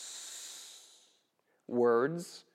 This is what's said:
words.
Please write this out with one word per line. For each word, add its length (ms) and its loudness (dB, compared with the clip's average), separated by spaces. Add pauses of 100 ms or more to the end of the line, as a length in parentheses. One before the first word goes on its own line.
(1700)
words. 880 2